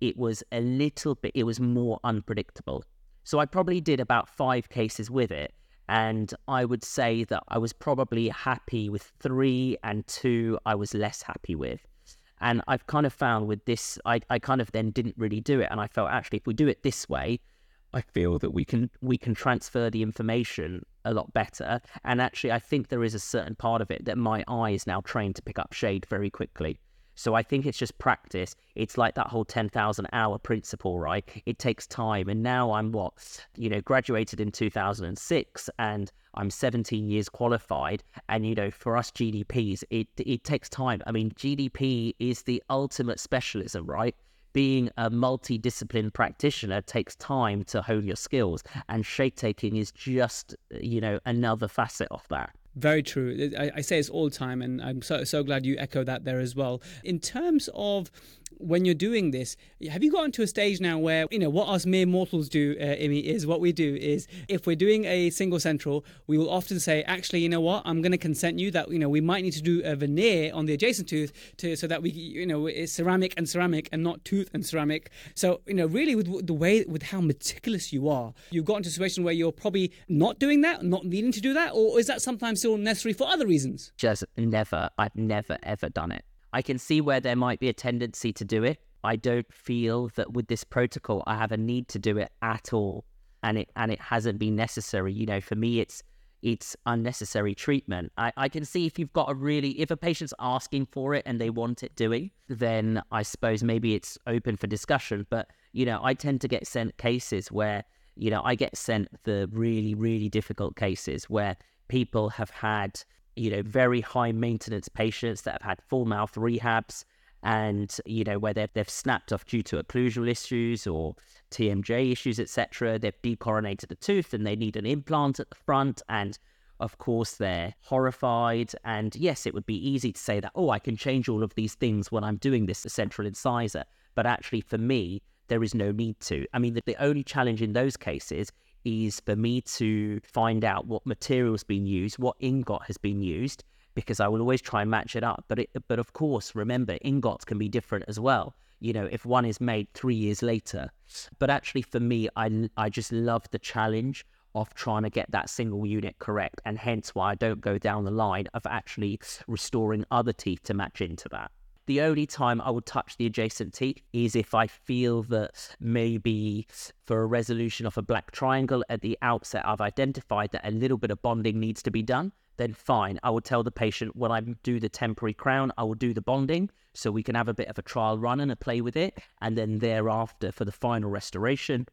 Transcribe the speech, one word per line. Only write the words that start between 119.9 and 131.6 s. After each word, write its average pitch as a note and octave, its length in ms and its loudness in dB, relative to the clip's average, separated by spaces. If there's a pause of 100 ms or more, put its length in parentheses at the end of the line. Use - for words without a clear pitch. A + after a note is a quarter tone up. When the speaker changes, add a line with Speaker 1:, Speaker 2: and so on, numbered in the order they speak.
Speaker 1:
issues A#2 600 -2
or D#2+ 260 -2 (380)
T A2 180 2
M G2 140 0
J B2+ 280 2
issues, A#2+ 280 -2
et - 100 -4
cetera. A2+ 480 0
They've A2 240 -4
decoronated G#2+ 680 -2
the F2+ 60 -12
tooth G3 380 0
and G#2+ 140 0
they G#2 80 0
need A2 220 -2
an G#2 100 -4
implant C#3+ 520 0
at - 100 -8
the - 60 -20
front. C#3 540 2
And G#2 300 -2 (400)
of - 180 -6
course, A#2 360 0
they're F#2 480 -2
horrified. A#2+ 920 2 (120)
And A2 320 -4
yes, D3+ 300 0
it - 80 -2
would G2+ 140 -8
be A2 220 -2
easy B2+ 240 0
to - 60 -14
say G#2 200 0
that, G2 160 -6
"Oh, E3 160 4
I G2+ 80 2
can A#2 160 -4
change C3 340 0
all A2 140 2
of G#2 100 -4
these A2 220 -2